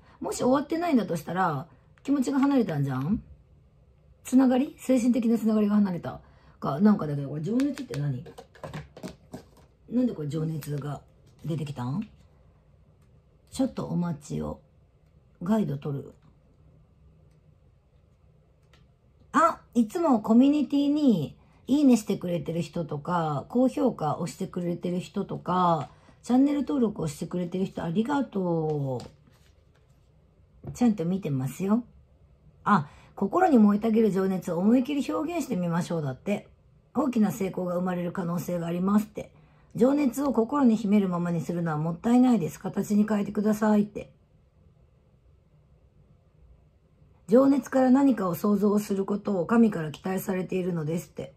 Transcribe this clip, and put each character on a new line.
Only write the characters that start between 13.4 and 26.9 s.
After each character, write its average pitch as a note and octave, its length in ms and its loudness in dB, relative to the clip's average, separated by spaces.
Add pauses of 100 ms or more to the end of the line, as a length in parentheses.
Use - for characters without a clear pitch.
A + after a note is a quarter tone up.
ち B3+ 100 -2
ょ C4+ 40 4
っ - 60 -8
と - 120 -8
お E3+ 120 -6
待 F3 240 -2
ち D3+ 200 -8
を。 D2 200 -8 (840)
ガ G#3+ 180 0
イ E3+ 60 0
ド C#3+ 100 -4
取 C#3+ 220 -6
る。 - 160 -14 (3250)
あ、 D#4+ 280 4 (140)
い A#3 120 4
つ E4+ 140 -6
も C4+ 200 4
コ A3 140 2
ミ C4 140 8
ュ - 20 6
ニ D4 160 2
テ C#4+ 100 -2
ィ C#4+ 140 2
に B3+ 460 2 (300)
い C#4+ 160 4
い - 20 6
ね B3 140 8
し - 60 -10
て G3 120 -2
く F3+ 100 -8
れ F3 140 -2
て D3+ 140 -6
る E3+ 80 -2
人 E3+ 240 -6
と D3+ 120 -8
か、 D#3 520 -2
高 B3+ 180 2
評 C4 240 0
価 D3+ 240 -4
を E3+ 100 -6
し - 100 -12
て F#3+ 100 -6
く F3+ 160 -8
れ E3+ 140 -4
て F3 140 -6
る F3+ 80 -2
人 - 280 -6
と D3 100 -8
か、 E3+ 540 0 (320)
チ A#3 100 -4
ャ B3+ 60 6
ン C#4 80 6
ネ D4 80 0
ル C#4+ 80 -2
登 C#4+ 180 -2
録 G#3+ 220 -2